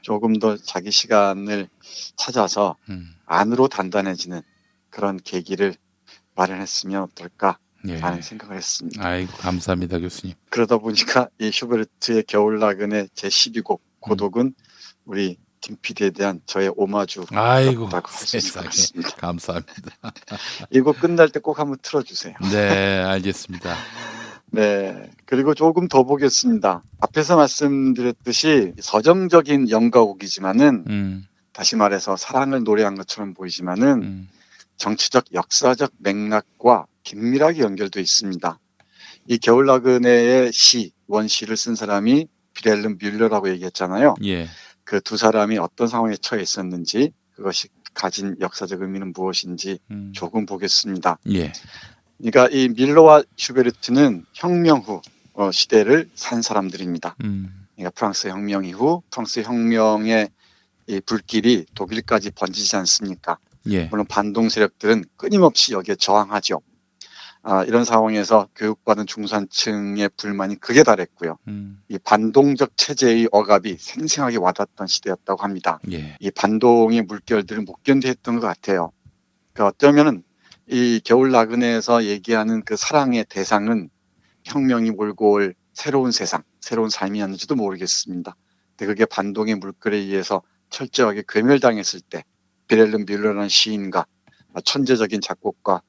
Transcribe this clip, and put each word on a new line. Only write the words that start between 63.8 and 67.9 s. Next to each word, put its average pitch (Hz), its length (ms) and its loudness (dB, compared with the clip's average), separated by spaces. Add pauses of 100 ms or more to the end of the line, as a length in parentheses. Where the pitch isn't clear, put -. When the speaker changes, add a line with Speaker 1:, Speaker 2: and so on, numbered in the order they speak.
Speaker 1:
물론 101 200 -4
반동 104 420 0
세력들은 107 560 0 (120)
끊임없이 180 560 2
여기에 95 240 -4
저항하죠. 101 640 0 (800)
아, 95 220 0
이런 117 200 2
상황에서 110 720 2